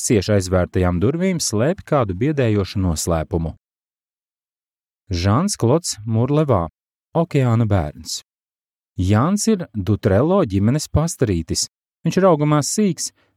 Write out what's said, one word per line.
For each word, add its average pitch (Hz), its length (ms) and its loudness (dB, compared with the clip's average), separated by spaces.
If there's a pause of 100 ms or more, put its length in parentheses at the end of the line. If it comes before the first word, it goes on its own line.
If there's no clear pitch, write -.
cieši 104 300 2
aizvērtajām 90 640 0
durvīm 165 400 -2
slēp 127 400 -2
kādu 113 320 -2
biedējošu 113 640 0
noslēpumu. 82 800 -2 (1500)
Žans 101 480 0
Klods 123 480 0
Murlevā, 117 600 0 (440)
Okeāna 123 540 2
bērns. 80 560 -4 (720)
Jānis 110 540 2
ir 175 240 -2
Dutrelo 107 720 2
ģimenes 104 400 0
pastarītis. 107 800 -2 (400)
Viņš 160 100 0
ir 185 120 2
augumā 151 340 2
sīks, - 480 -2 (260)